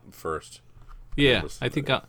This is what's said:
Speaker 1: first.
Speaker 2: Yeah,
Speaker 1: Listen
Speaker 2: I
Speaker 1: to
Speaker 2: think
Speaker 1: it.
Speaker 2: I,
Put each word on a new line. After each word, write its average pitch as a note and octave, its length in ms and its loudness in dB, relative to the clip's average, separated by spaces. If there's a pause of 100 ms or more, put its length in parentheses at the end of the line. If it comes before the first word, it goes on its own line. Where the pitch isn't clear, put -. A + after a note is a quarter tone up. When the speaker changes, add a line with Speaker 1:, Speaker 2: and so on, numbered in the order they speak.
(120)
Speaker 1:
first. - 480 -8 (540)
Speaker 2:
Yeah, B2+ 280 4
Speaker 1:
Listen - 220 -8
Speaker 2:
I B2+ 40 0
Speaker 1:
to B2 60 -8
Speaker 2:
think C#3 160 -4
Speaker 1:
it. - 20 4
Speaker 2:
I, - 160 0